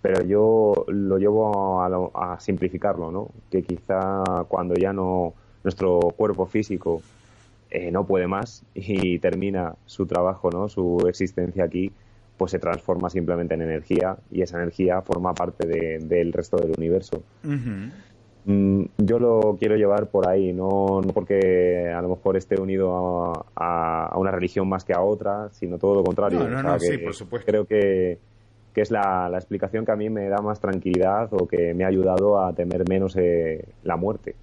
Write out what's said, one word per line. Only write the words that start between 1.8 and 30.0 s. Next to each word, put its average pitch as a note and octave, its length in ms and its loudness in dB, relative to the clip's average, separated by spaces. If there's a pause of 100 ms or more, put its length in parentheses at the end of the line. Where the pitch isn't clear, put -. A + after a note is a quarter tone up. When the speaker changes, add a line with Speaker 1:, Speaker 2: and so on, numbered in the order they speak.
Speaker 1:
a, F2+ 60 0
lo, F#2 260 -2
a F2+ 260 -4
simplificarlo, F2+ 720 -2
¿no? G2 180 -8 (200)
Que F#2 120 0
quizá F#2+ 600 -2 (260)
cuando F2+ 260 -2
ya F#2+ 180 2
no, F#2 400 -2 (300)
nuestro F#2 360 2 (180)
cuerpo F#2+ 300 0
físico, F2+ 540 -4 (720)
eh, F2+ 220 -6
no F#2+ 140 0
puede F#2 200 0
más F#2+ 380 -6 (100)
y F#2 460 -2
termina F#2 540 -2 (120)
su - 200 -4
trabajo, F2+ 440 0
¿no? F#2 180 -4
Su F2 300 0 (100)
existencia F2+ 560 -2
aquí, F2+ 260 -2 (460)
pues - 140 -2
se F#2+ 80 -2
transforma E2+ 500 -4
simplemente E2+ 460 -2
en E2 80 -4
energía E2 540 -2 (160)
y F#2 100 0
esa F2 160 -4
energía F2+ 420 0
forma F2+ 320 -2
parte F2 360 -4
de, E2 320 -2
del E2+ 320 0
resto E2+ 260 -4
del E2 180 0
universo. E2+ 460 -2 (220)
Speaker 2:
Ujú. A#2+ 460 -6 (560)
Speaker 1:
Mm, G2 380 4 (140)
yo G#2+ 200 4
lo A2 400 4
quiero G#2 180 2
llevar G#2 340 4
por F#2 180 2
ahí, F#2 240 2
no, G2 480 2
no F#2+ 140 0
porque F2+ 760 2
a F2 120 -4
lo F2+ 80 -2
mejor F#2+ 260 0
esté F#2+ 240 0
unido F2+ 720 0
a, D#2+ 120 -8 (120)
a, E2 520 -2
a - 100 -4
una F#2+ 120 0
religión F#2+ 380 -2
más F#2 160 -2
que - 80 -4
a F2 80 2
otra, G2+ 520 -2
sino F2 260 -8
todo G2 160 2
lo F#2+ 100 4
contrario. F#2 360 2
Speaker 2:
No, - 100 -2
no, - 80 -4
Speaker 1:
O - 20 -4
sea, E2+ 120 0
Speaker 2:
no, F2 60 2
Speaker 1:
que E2 80 -2
Speaker 2:
sí, E2+ 120 0
por E2+ 160 -8
supuesto. A2 360 -8
Speaker 1:
creo G#2 160 2
que F#2+ 520 2 (560)
que G#2+ 60 2
es G#2+ 100 0
la, F#2+ 400 0
la F2+ 80 -4
explicación G2+ 480 -4
que A2 60 0
a G#2+ 40 2
mí G#2+ 140 -4